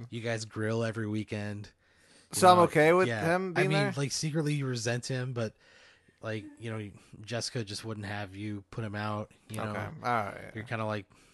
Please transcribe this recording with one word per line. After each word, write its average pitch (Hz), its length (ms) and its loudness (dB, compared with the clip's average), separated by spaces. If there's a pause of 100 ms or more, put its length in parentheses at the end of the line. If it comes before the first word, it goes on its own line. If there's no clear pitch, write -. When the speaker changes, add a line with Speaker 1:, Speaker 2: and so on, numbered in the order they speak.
Speaker 1:
You 113 140 -8
guys 113 240 -2
grill 110 360 0
every 113 240 -2
weekend. 104 640 -4 (640)
You - 60 0
Speaker 2:
So 185 100 10
I'm 180 60 12
Speaker 1:
know, 175 80 8
Speaker 2:
okay 160 300 6
with 185 140 4
Speaker 1:
yeah. 113 140 0
Speaker 2:
him 180 300 0
being 170 140 4
Speaker 1:
I - 20 2
mean, 151 100 4
Speaker 2:
there? 196 200 0
Speaker 1:
like, 139 140 -2
secretly 151 420 0
you 139 100 0
resent 120 420 -2
him, 131 280 -4
but, 113 180 -2 (720)
like, 110 220 -4 (140)
you 113 140 -8
know, 107 160 -6 (380)
Jessica 117 380 -4
just 101 200 -10
wouldn't 107 220 -6
have 104 280 -6
you 101 360 -6
put - 120 -8
him 104 120 -6
out, 107 360 -4 (200)
you 107 100 -6
Speaker 2:
Okay. 110 120 -4
Speaker 1:
know. 104 60 -4 (260)
Speaker 2:
All 123 60 0
right, 107 320 0
yeah. 101 120 -14
Speaker 1:
You're 110 100 -8
kinda, 110 220 -4
like, 107 180 -2 (300)